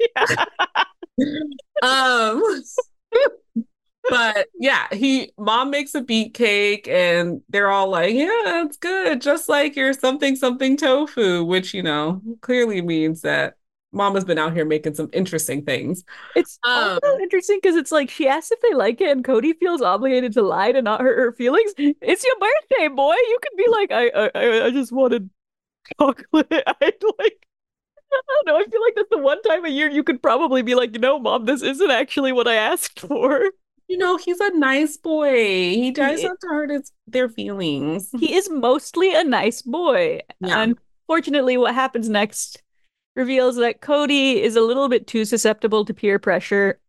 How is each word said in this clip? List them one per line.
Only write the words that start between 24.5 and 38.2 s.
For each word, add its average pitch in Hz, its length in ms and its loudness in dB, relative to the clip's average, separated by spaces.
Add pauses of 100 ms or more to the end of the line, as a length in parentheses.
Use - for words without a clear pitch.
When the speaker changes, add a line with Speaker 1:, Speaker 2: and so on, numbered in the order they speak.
Speaker 1:
I 247 60 2
just 254 200 -4
wanted 240 380 0 (680)
chocolate." 294 480 0
<laughs> - 40 -6
I, 330 420 0 (260)
like, - 280 -4 (680)
I 523 140 0
don't 539 200 0
know. 302 100 2
I 392 120 2
feel 440 120 -2
like 453 140 0
that's 415 140 -2
the - 80 0
one 285 240 0
time 359 240 -2
a 320 40 -4
year 294 200 0
you 285 140 -2
could 262 180 -2
probably 262 400 2
be 247 140 0
like, 240 180 0
"You 226 60 -10
know, 262 200 2
Mom, 220 260 -2
this 262 180 0
isn't 277 280 0
actually 269 400 0
what 240 160 2
I 233 80 2
asked 226 440 -2
for." 440 520 0 (360)
Speaker 2:
You 370 100 -4
know, 359 200 0
he's 349 220 -6
a 403 180 0
nice 285 400 0
boy. 302 380 0 (400)
He 254 160 0
tries 285 300 0
Speaker 1:
He - 60 -4
Speaker 2:
not 359 140 -8
to 370 60 -12
hurt 302 240 -4
his, 285 200 -6 (140)
their 254 240 -2
feelings. 185 880 -6
Speaker 1:
He 311 160 0